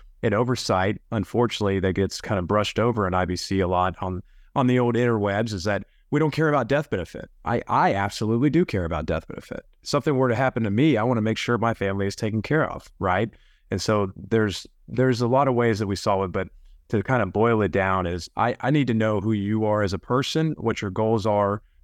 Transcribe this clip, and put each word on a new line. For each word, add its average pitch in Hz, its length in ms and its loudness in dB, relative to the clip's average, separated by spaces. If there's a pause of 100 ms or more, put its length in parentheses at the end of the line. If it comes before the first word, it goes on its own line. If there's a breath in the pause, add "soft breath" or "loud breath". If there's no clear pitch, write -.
(220 soft breath)
an 107 140 0
oversight, 107 680 0 (100)
unfortunately, 107 680 0
that 92 140 0
gets 95 280 -2
kind 107 160 -2
of 87 80 -2
brushed 104 320 0
over 110 300 0
in 90 80 -2
I 92 100 2
B 90 100 -2
C 95 240 -2
a 90 80 2
lot 90 340 0
on, 92 200 -6 (340)
on 127 120 2
the 123 100 4
old 120 160 2
interwebs, 113 580 0
is 92 120 -6
that 98 220 -2 (260)
we 147 80 2
don't 151 120 0
care 156 180 0
about 135 180 0
death 143 240 -2
benefit. 85 360 -6 (160)
I, - 240 0
I 143 280 2
absolutely 110 560 0
do 170 140 4
care 92 200 -2
about 78 220 -4
death 80 200 -4
benefit. - 380 -14 (160)
If - 80 -14
something 143 260 2
were 127 140 2
to 113 60 2
happen 127 260 0
to 107 80 0
me, 131 260 4
I 107 80 2
wanna 120 180 2
make 110 180 0
sure 120 180 0
my 113 160 0
family 98 320 -2
is 98 100 -4
taken 107 280 -4
care 147 260 0
of, - 180 -12 (120)
right? 98 320 0 (400 soft breath)
And 98 100 -2
so 104 340 0
there's, 104 520 0 (200)
there's 123 340 2
a 120 60 2
lot 131 200 4
of 127 80 2
ways 117 240 2
that 107 80 -2
we 98 80 -2
solve 98 300 0
it, 87 60 -4
but 92 180 -4 (400)
to 107 120 0
kind 123 220 0
of 92 100 -4
boil 110 300 4
it 90 80 0
down 95 340 0
is 87 320 -6
I, 110 240 0
I 120 80 -2
need 147 180 2
to 123 60 2
know 110 260 2
who 104 120 0
you 107 340 0
are 107 160 2
as 95 120 0
a 92 60 -4
person, 151 600 -2
what 110 200 -2
your 101 120 -4
goals 110 340 0
are, 104 380 0 (200)